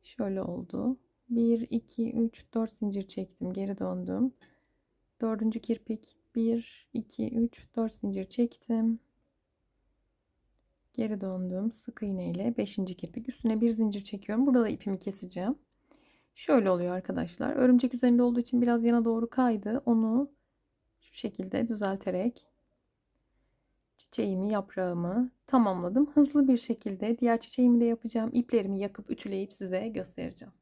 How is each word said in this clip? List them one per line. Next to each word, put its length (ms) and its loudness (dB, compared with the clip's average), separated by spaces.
Şöyle 380 -6
oldu. 560 -4
Bir, 400 2
iki, 420 -4
üç, 420 -2
dört 200 -4
zincir 340 -4
çektim, 460 -8
geri 240 -4
döndüm. 560 -2
Dördüncü 380 -2
kirpik, 580 -6
bir, 580 -2
iki, 360 -6
üç, 460 -4
dört 180 -2
zincir 320 -6
çektim. 760 -2
Geri 280 -2
döndüm. 500 -4
Sık 320 -12
iğne 280 -4
ile 260 -2
beşinci 400 -4
kirpik. 320 -10
Üstüne 320 0
bir 100 4
zincir 320 0
çekiyorum. 420 -2
Burada 160 6
da 80 2
ipimi 300 -4
keseceğim. 560 -6
Şöyle 340 4
oluyor 260 0
arkadaşlar. 600 -4
Örümcek 380 4
üzerinde 300 4
olduğu 160 2
için 220 0
biraz 240 2
yana 200 4
doğru 240 0
kaydı. 560 0
Onu 460 2
şu 160 -20
şekilde 520 -4
düzelterek 800 -4
çiçeğimi, 540 -4
yaprağımı 800 -2
tamamladım. 680 2
Hızlı 340 6
bir 100 6
şekilde 600 -2
diğer 220 4
çiçeğimi 400 6
de 60 6
yapacağım. 480 -2
İplerimi 460 0
yakıp 320 -6
ütüleyip 420 -6
size 340 -4
göstereceğim. 760 -10